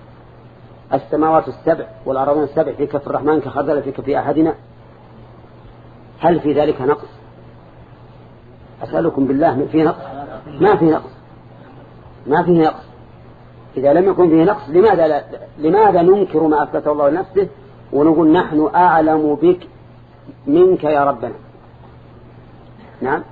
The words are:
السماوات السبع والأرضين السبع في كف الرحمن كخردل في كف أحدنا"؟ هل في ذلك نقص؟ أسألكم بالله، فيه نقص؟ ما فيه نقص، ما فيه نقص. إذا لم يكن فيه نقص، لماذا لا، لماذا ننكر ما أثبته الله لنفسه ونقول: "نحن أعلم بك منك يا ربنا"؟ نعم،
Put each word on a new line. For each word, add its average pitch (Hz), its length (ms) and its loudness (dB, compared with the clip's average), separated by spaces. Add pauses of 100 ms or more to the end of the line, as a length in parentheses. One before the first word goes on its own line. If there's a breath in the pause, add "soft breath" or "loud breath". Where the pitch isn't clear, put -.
(920)
السماوات 156 540 -2
السبع 151 400 -4 (180)
والأرضين 139 380 -2
السبع 147 300 -4
في 135 120 -6
كف 143 220 -8
الرحمن 139 340 -2
كخردل 139 420 -4
في 135 80 -8
كف 131 180 -10
أحدنا"؟ 139 460 -2 (1600)
هل 160 200 2
في 147 140 -2
ذلك 147 280 -2
نقص؟ 139 260 -2 (1800)
أسألكم 151 440 -2
بالله، 139 440 0
فيه 156 120 2
نقص؟ - 200 -2 (580)
ما 370 140 4
فيه - 160 2
نقص، - 180 -6 (1200)
ما 156 160 0
فيه 170 200 2
نقص. - 200 -2 (920)
إذا 139 160 2
لم 185 160 4
يكن 180 200 2
فيه 160 140 4
نقص، 208 260 -2
لماذا 311 380 4
لا، 147 160 -2 (340)
لماذا 370 440 2
ننكر 185 420 2
ما 151 200 2
أثبته 151 280 -4
الله 147 180 0
لنفسه 180 380 -2 (460)
ونقول: 156 380 2
"نحن 156 440 0
أعلم 156 600 2
بك 175 320 0 (800)
منك 180 360 2
يا 147 200 0
ربنا"؟ 123 300 -4 (1700)
نعم، 143 300 -4